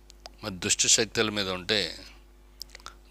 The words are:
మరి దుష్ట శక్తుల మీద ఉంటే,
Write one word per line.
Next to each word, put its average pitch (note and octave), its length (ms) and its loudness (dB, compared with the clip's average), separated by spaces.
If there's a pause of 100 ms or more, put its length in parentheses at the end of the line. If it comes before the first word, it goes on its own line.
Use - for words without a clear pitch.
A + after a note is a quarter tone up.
(420)
మరి G#2 220 -8
దుష్ట G#2 240 2
శక్తుల A2+ 420 4
మీద G#2 200 -2
ఉంటే, F#2 320 0 (1300)